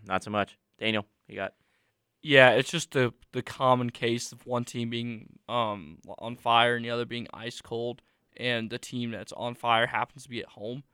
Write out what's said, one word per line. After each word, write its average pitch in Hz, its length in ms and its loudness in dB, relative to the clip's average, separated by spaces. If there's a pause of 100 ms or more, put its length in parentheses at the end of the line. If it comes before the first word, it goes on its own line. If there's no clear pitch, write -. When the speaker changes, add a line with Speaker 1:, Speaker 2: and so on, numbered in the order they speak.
Speaker 1:
not 92 160 -2
so 104 80 -10
much. 101 260 -2 (220)
Daniel, 110 260 0 (220)
you 104 80 -18
got? 98 180 -6 (720)
Speaker 2:
Yeah, 131 300 8
it's 131 180 2
just - 220 -4
the, 123 200 2 (180)
the 123 120 -4
common 123 480 2
case 120 400 -4
of - 160 -20
one 120 180 -2
team 120 240 -6
being, 117 480 -8 (100)
um, 104 520 -4 (180)
on 120 180 -8
fire 120 420 4
and 117 60 -6
the 117 60 -6
other 120 160 -2
being 117 260 -8
ice 117 300 -12
cold, 117 400 -6 (340)
and 117 360 -4
the 120 80 -8
team 120 320 -6
that's 101 220 -12
on 120 200 -6
fire 117 320 4
happens 117 380 -6
to 131 60 -20
be 120 100 -8
at - 100 -10
home. 120 320 -10 (120)